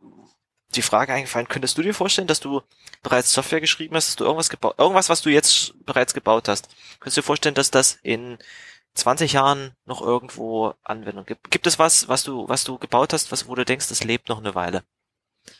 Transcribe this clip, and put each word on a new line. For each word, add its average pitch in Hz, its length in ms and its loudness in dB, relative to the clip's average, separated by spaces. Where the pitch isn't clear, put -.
die 123 60 -2
Frage 120 320 0
eingefallen, 127 340 -4
könntest 131 300 -4
du 156 40 0
dir 196 120 -2
vorstellen, 190 340 -2
dass 156 140 0
du 139 200 -4
bereits 127 320 2
Software 156 280 0
geschrieben 160 340 -2
hast, 160 140 0
dass - 80 -4
du - 80 -2
irgendwas 156 240 0
gebau-, - 280 -2
irgendwas, 185 320 4
was 170 120 2
du - 80 0
jetzt - 440 4
bereits 127 280 0
gebaut 110 360 2
hast, 101 180 -4
könntest - 180 -2
du 147 40 4
dir - 40 -12
vorstellen, 147 300 0
dass 135 160 2
das - 320 4
in 120 340 -6
zwanzig 139 400 2
Jahren 139 380 2
noch 127 160 -10
irgendwo 113 720 -2
Anwendung 104 420 -10
gibt? - 240 -12
Gibt - 160 -2
es - 140 2
was, 160 300 4
was 127 140 0
du, 131 240 -8
was 135 180 -2
du 131 120 -8
gebaut 123 360 0
hast, - 180 -2
was, - 160 -6
wo 123 80 -10
du 123 100 -2
denkst, 131 220 -2
das - 160 -4
lebt 117 260 -4
noch 110 100 -6
eine 107 140 -6
Weile? 90 300 -4